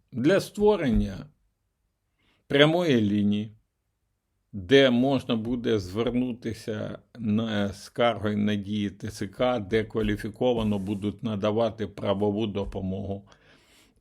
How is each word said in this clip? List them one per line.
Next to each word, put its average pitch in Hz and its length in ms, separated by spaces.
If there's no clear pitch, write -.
для 151 280
створення 131 840
прямої 151 540
лінії, 104 520
де 123 380
можна 127 460
буде 117 420
звернутися 110 1200
на 107 540
скаргою 107 640
на 104 160
дії 101 360
Т 107 180
Ц 101 180
К, 123 320
де 107 260
кваліфіковано 110 920
будуть 101 440
надавати 107 640
правову 104 600
допомогу 98 840